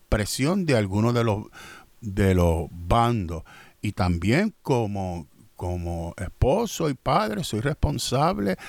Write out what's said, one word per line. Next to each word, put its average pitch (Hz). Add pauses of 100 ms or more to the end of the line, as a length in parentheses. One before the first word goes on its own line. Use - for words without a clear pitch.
presión 147
de 139
alguno 104
de 117
los, 107 (520)
de 98
los 85
bandos. 87 (380)
Y 107
también 95
como, 98 (300)
como 85
esposo 160
y 139
padre, 196
soy 107
responsable 139 (120)